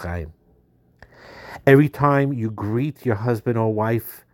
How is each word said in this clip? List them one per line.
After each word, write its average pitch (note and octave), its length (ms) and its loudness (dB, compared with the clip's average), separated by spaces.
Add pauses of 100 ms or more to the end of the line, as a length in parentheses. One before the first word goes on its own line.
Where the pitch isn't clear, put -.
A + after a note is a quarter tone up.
Chaim. E2+ 320 -8 (1300)
Every C#3 220 8
time C#3+ 460 0
you A2+ 160 -2
greet A2 560 -4
your A#2+ 100 0
husband A#2 420 -2
or A2 140 0
wife A2 640 -4